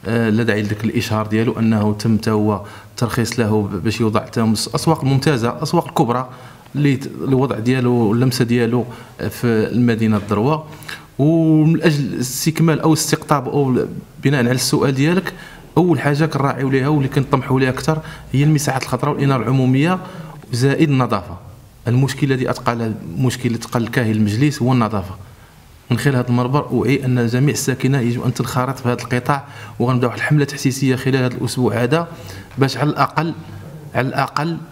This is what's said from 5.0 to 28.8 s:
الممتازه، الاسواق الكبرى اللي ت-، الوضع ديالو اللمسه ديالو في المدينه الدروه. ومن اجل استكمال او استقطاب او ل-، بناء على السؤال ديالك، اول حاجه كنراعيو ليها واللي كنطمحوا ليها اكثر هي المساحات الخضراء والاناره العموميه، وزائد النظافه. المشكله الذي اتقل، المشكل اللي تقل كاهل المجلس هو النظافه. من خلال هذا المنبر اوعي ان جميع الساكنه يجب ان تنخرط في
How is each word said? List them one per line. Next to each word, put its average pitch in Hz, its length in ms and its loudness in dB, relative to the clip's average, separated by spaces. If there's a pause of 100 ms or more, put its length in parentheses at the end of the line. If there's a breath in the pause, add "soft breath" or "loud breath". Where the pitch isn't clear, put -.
الممتازه، 131 540 0
الاسواق 160 300 -2
الكبرى 123 420 0 (460 loud breath)
اللي 143 200 2
ت-، - 160 -8 (100)
الوضع 127 380 2
ديالو 120 540 2
اللمسه 123 320 2
ديالو 117 400 2 (440 loud breath)
في - 160 -6
المدينه 110 720 2
الدروه. 110 500 0 (520 loud breath)
ومن 160 640 4
اجل 143 360 0
استكمال 156 600 0
او 160 120 4
استقطاب 147 560 0
او 139 220 0
ل-، 85 160 2 (360)
بناء 139 160 2
على 120 120 2
السؤال 131 440 0
ديالك، 170 380 0 (440 loud breath)
اول 165 220 4
حاجه 143 260 2
كنراعيو 139 440 -2
ليها 131 180 2
واللي 143 220 2
كنطمحوا 131 500 0
ليها 131 100 4
اكثر 156 320 -2 (320 loud breath)
هي 135 100 4
المساحات 147 400 2
الخضراء 143 300 -2
والاناره 131 300 2
العموميه، 131 560 2 (540 loud breath)
وزائد 139 360 2
النظافه. 110 480 0 (500)
المشكله 131 480 2
الذي 127 140 -2
اتقل، 117 440 -2 (240)
المشكل 127 300 0
اللي 113 100 0
تقل 117 300 -4
كاهل 110 280 0
المجلس 110 460 2
هو 127 120 2
النظافه. 107 420 0 (760 loud breath)
من 117 60 2
خلال 135 180 0
هذا 123 120 0
المنبر 123 420 0
اوعي 131 360 0
ان 123 220 2
جميع 127 260 2
الساكنه 135 460 0
يجب 120 260 0
ان 123 80 0
تنخرط 131 460 -2
في 123 100 -2